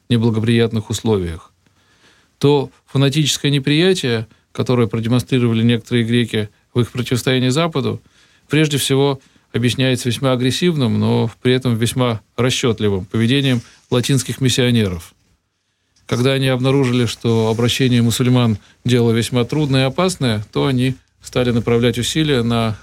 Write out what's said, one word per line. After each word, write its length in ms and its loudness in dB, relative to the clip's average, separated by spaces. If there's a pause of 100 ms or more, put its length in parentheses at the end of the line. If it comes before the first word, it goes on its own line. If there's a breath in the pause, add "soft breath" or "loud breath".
неблагоприятных 840 0
условиях. 640 -4 (880 soft breath)
То 320 2 (140)
фанатическое 680 0
неприятие, 760 0 (260 soft breath)
которое 340 0
продемонстрировали 760 0
некоторые 440 0
греки 440 -2 (240 soft breath)
в 60 0
их 120 -2
противостоянии 580 -2
Западу, 520 -2 (460 soft breath)
прежде 300 0
всего 420 0 (340 soft breath)
объясняется 540 0
весьма 240 -2
агрессивным, 640 0
но 320 0 (120)
при 120 2
этом 220 0
весьма 460 -2 (160)
расчетливым 680 0
поведением 580 0 (280 loud breath)
латинских 500 -2
миссионеров. 720 0 (920)
Когда 260 0
они 160 0
обнаружили, 580 2
что 440 0
обращение 520 2
мусульман — 560 2 (280 soft breath)
дело 260 2
весьма 320 0
трудное 380 0
и 60 2
опасное, 680 -2
то 140 0
они 280 0 (260)
стали 300 -2
направлять 460 0
усилия 460 0
на 400 -2